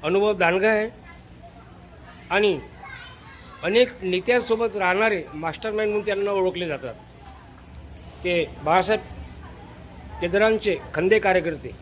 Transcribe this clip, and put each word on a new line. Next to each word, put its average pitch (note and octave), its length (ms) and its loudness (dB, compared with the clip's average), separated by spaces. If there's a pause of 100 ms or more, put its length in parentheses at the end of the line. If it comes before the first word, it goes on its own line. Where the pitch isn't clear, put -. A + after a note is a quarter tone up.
अनुभव G3 300 2
दांडगा F3+ 340 2
आहे G#3+ 220 2 (1400)
आणि F#3+ 300 4 (1040)
अनेक A#3 400 2
नेत्यांसोबत A3 720 0
राहणारे F#3+ 480 2 (100)
मास्टरमाइंड G#3 580 -4
म्हणून G#3 140 -2
त्यांना G3+ 260 0
ओळखले F#3 360 0
जातात. C3 260 -6 (1300)
ते F3 220 2 (180)
बाळासाहेब F3+ 380 4 (1200)
केदरांचे G3+ 560 4 (160)
खंदे F#3+ 260 4
कार्यकर्ते D#3+ 520 0 (100)